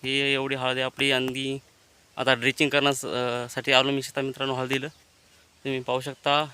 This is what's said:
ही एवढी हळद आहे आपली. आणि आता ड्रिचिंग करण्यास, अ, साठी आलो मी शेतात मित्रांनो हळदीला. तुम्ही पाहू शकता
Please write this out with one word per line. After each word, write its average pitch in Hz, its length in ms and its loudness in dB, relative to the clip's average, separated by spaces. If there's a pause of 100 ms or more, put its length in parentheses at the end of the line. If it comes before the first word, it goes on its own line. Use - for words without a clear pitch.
ही 139 300 0
एवढी 135 220 -2
हळद 127 200 -2
आहे 131 60 -2
आपली. 135 300 0
आणि 135 480 -2 (580)
आता 131 160 4
ड्रिचिंग 131 360 2
करण्यास, 139 360 2
अ, 123 440 -2
साठी 131 220 -2
आलो 131 200 6
मी 139 120 0
शेतात 139 200 -6
मित्रांनो 135 300 -4
हळदीला. 131 340 -2 (760)
तुम्ही 135 160 -2
पाहू 127 220 -2
शकता 143 520 0